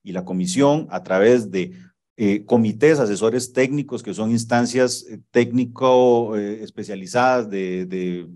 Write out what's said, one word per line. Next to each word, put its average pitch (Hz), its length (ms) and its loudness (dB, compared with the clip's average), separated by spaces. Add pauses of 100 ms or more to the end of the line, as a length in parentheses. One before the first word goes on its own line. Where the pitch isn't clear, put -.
y 95 80 -12
la 90 120 -6
comisión, 113 640 0
a 87 120 -8
través 104 480 2
de... 90 220 -4 (440)
Eh, 104 280 0
comités 120 560 2
asesores 113 520 -2
técnicos, 131 500 -2
que 98 120 -10
son 110 160 -4
instancias, 120 800 0
eh, 107 80 -16 (140)
técnico, 120 1040 2
eh, 104 260 -6
especializadas 107 880 -2
de, 92 360 -4
de 90 500 -6